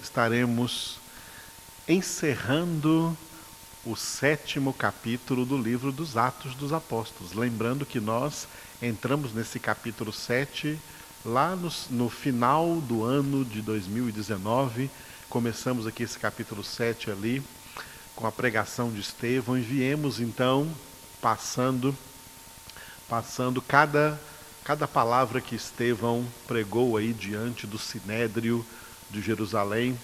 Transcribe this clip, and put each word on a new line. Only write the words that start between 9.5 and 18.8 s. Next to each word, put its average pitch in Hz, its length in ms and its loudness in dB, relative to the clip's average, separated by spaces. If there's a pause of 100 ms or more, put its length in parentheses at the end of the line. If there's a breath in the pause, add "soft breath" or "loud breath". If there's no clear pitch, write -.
capítulo 110 540 -2
sete 143 640 -2 (480 loud breath)
lá 139 300 4
no, 175 160 -2 (180)
no 120 220 2
final 143 680 4
do 120 240 2
ano 139 400 4
de 107 160 -2
dois 107 280 -2
mil 117 200 0
e 113 40 -2
dezenove. 110 760 0 (440 loud breath)
Começamos 117 560 0
aqui 113 160 -4
esse - 160 -6
capítulo 104 440 -4
sete 117 460 -2
ali, 110 320 0 (720 loud breath)
com 113 120 -2
a 107 60 2
pregação 113 580 2